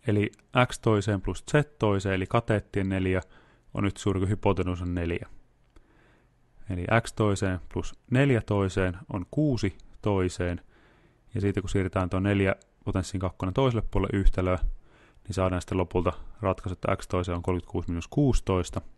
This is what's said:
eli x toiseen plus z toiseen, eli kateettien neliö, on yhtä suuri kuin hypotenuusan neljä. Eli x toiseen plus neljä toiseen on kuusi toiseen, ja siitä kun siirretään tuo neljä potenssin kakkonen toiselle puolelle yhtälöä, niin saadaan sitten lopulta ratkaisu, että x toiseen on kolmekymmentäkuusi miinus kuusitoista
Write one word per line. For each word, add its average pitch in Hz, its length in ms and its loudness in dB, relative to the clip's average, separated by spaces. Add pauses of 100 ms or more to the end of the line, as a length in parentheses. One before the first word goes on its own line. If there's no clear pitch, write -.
eli 104 240 2 (360)
x - 120 -8
toiseen 104 440 2
plus - 280 -4
z - 40 -8 (240)
toiseen, 98 360 2
eli 92 120 -2
kateettien 104 640 0
neliö, 92 320 0 (540)
on - 100 0
yhtä 95 160 -2
suuri 95 200 0
kuin 95 100 0
hypotenuusan 90 640 0
neljä. 85 340 -4 (1400)
Eli 87 160 -4 (140)
x - 120 -8
toiseen 98 480 0 (120)
plus - 260 -6 (120)
neljä 127 300 4
toiseen 95 580 0 (140)
on 95 180 -6
kuusi 131 480 0 (240)
toiseen, 90 580 0 (760)
ja 101 60 -2
siitä 98 200 0
kun 92 100 -6
siirretään 92 400 0
tuo 92 100 0
neljä 98 360 2 (280)
potenssin 92 360 -4
kakkonen 92 340 -4
toiselle 127 360 0
puolelle 98 280 0
yhtälöä, 92 400 4 (680)
niin 90 100 -8
saadaan 90 280 2
sitten - 160 -2
lopulta 90 340 0 (280)
ratkaisu, 92 320 -2
että 95 240 -2
x - 120 -10
toiseen 90 280 -2
on 87 60 -6
kolmekymmentäkuusi 90 460 -4
miinus 85 200 -4
kuusitoista 98 720 2 (180)